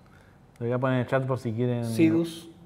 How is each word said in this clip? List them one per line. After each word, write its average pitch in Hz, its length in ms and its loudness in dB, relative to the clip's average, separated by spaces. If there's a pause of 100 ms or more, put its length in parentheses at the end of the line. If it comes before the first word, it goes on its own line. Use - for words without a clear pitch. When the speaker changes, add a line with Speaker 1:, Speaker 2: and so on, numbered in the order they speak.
(580)
Speaker 1:
Lo 117 80 -6
voy 120 60 0
a 127 60 0
poner 131 180 0
en 127 60 2
el 113 40 -2
chat 135 180 2
por 127 140 -2
si 120 140 -6
quieren. 120 320 -2
Speaker 2:
Sidus. 160 640 2 (180)